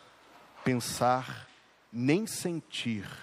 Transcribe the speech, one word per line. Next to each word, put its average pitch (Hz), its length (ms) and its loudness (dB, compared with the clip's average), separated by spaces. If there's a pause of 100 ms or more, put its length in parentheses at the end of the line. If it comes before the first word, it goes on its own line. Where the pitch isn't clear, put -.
(640)
pensar 123 840 2 (440)
nem 143 360 4
sentir - 800 -4 (160)